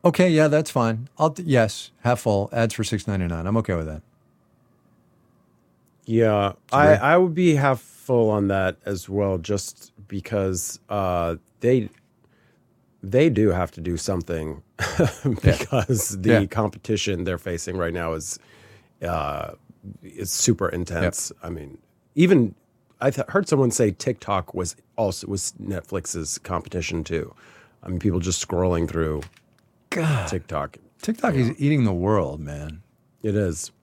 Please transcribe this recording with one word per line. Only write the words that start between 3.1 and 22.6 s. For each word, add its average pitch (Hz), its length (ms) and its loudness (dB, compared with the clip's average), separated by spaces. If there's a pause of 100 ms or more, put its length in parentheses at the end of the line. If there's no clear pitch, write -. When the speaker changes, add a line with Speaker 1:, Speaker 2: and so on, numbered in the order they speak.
Speaker 1:
I'm 104 120 0
okay 101 160 -2
with 80 120 -4
that. 78 160 -10 (2000)
Speaker 2:
Yeah, 110 420 4
Speaker 1:
Agree. - 80 -6 (160)
Speaker 2:
I, 147 420 6
I - 20 6
would 180 180 2
be 175 200 4
half 135 260 2
full 120 480 0
on 101 200 2
that 95 360 0
as 98 240 -6
well, 98 300 -2
just - 540 -6 (140)
because, 95 720 -4 (120)
uh, 90 460 0 (240)
they, 120 280 2 (1120)
they 127 280 4
do 107 180 4
have 87 220 0
to - 100 -18
do 85 160 -4
something 80 680 -6 (160)
<laughs> - 200 -4
Speaker 1:
Yeah. 156 100 4 (320)
Speaker 2:
because 101 800 0
the 110 220 4
Speaker 1:
Yeah. - 20 0
Speaker 2:
competition 101 800 -4
they're 87 140 -2
facing 90 400 -6
right 85 160 -2
now 82 180 -4
is, 80 260 -8 (640)
uh, 76 520 -4 (500)
is 92 280 -10
super 98 380 2
intense. 87 680 -4
Speaker 1:
Yep. - 60 -20
Speaker 2:
I 82 120 -12
mean, 73 240 -14 (380)
even 151 380 4 (460)